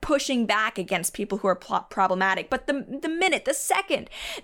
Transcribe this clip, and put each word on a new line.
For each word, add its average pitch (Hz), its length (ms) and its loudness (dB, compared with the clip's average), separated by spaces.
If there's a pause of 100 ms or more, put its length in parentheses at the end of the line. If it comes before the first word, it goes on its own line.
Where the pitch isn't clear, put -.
pushing 269 460 2
back 214 320 0
against 185 360 -2
people 196 240 -2
who 196 100 0
are 180 80 4
pl-, - 340 -2
problematic. 185 580 2
But 254 200 -2
the, 277 340 -4
the 330 60 -2
minute, 339 360 0
the 269 100 0
second - 540 0 (360)